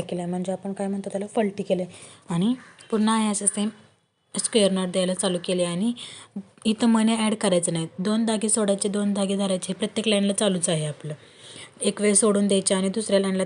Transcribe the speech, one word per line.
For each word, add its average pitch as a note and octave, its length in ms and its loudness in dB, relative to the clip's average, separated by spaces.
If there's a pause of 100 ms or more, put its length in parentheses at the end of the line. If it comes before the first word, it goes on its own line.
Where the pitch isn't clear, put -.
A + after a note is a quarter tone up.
केलं, F3 160 -4
म्हणजे F3+ 260 -4
आपण F#3+ 220 -6
काय G3 140 -6
म्हणतो, G3 240 -4
त्याला G3+ 140 -4 (100)
पलटी G3+ 280 0
केलं F3+ 200 0 (460)
आणि F#3+ 240 2 (380)
पुन्हा A3 260 2
हे G#3+ 140 0
असं G3+ 140 -4
सेम G#3 240 -2 (680)
स्क्वेअर G3+ 360 2
नॉट F#3 180 0
द्यायला F#3 240 0
चालू F#3 300 0
केले. F3+ 200 0
आणि F3+ 300 0 (720)
इथं A3 220 2
मणी A3+ 280 4
ॲड G#3+ 200 0
करायचं F3 380 2
नाही, E3 140 -2 (120)
दोन G#3+ 260 0
धागे G#3+ 240 0
सोडायचे, G3 400 0
दोन G3+ 240 0
धागे G3 220 0
धरायचे, F#3+ 320 -2
हे F#3+ 60 -4
प्रत्येक G3+ 340 -4
लाईनला G3+ 260 4
चालूच F#3+ 360 0
आहे D#3 160 0
आपलं. D3+ 280 -8 (680)
एक G3+ 200 0
वेळ G#3 120 4
सोडून G3+ 340 4
द्यायचे G3 280 2
आणि F#3+ 140 0
दुसऱ्या G3 300 0
लाईनला F#3+ 260 0